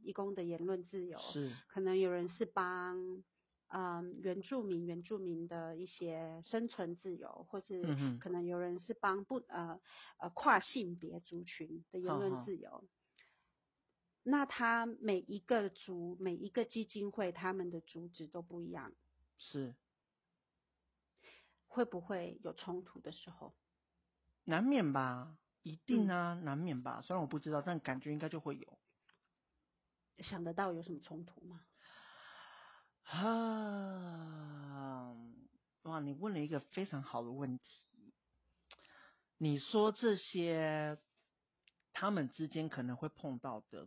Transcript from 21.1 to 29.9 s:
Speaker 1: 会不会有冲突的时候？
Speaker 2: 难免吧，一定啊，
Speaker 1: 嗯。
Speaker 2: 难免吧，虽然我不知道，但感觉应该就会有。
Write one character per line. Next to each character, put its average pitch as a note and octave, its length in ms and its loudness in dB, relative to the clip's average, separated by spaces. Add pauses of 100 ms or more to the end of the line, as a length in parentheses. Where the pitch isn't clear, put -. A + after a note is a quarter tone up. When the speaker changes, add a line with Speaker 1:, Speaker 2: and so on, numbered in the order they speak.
Speaker 1:
会 A#3+ 180 0
不 F3+ 160 -2
会 F3 440 -4
有 - 80 -4
冲 F3+ 320 -6
突 - 160 -18
的 - 100 -10
时 - 200 -14
候？ - 220 -16 (920)
Speaker 2:
难 E3 180 6
免 A#3 300 6
吧， C3 440 2 (260)
一 D#3+ 120 -8
定 A3 340 4
啊， F3 260 4
Speaker 1:
嗯。 F3 100 -4
Speaker 2:
难 C#3 120 2
免 D3 280 0
吧， B2 180 -4
虽 F3+ 120 -2
然 F#3 60 2
我 D3+ 60 2
不 D3+ 140 -2
知 D3+ 100 -4
道， D3 120 2
但 E3 180 0
感 C3 200 -2
觉 D3 120 -4
应 D3+ 80 0
该 D#3 80 -2
就 D#3 100 -4
会 D3 180 -4
有。 - 220 -16 (1400)